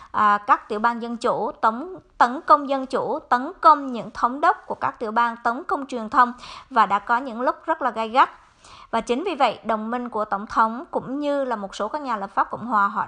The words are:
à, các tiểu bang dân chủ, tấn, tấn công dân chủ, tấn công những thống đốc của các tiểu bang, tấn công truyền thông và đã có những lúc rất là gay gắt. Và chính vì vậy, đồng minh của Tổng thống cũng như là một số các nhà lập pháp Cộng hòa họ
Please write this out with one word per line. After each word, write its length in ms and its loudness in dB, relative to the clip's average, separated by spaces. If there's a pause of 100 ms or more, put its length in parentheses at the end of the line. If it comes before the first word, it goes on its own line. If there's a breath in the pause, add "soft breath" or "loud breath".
(100)
à, 280 4
các 300 2
tiểu 100 -4
bang 240 0
dân 140 -6
chủ, 440 0
tấn, 360 0 (220)
tấn 220 2
công 280 4
dân 180 -2
chủ, 320 -2
tấn 420 -2
công 320 6
những 180 -8
thống 300 -2
đốc 260 2
của 80 -6
các 240 -4
tiểu 140 -6
bang, 320 0
tấn 200 -2
công 220 -4
truyền 240 -8
thông 220 4 (380 loud breath)
và 160 4
đã 120 0
có 180 0
những 240 -4
lúc 160 0 (100)
rất 160 -2
là 80 0
gay 180 -4
gắt. 220 4 (600 loud breath)
Và 100 0
chính 240 -2
vì 100 -2
vậy, 300 2
đồng 260 -2
minh 180 -6
của 160 -4
Tổng 220 -6
thống 440 0
cũng 300 -6
như 240 0
là 120 -4
một 180 -10
số 140 -6
các 140 -8
nhà 140 -4
lập 180 -8
pháp 160 0
Cộng 160 -10
hòa 220 2
họ 200 -4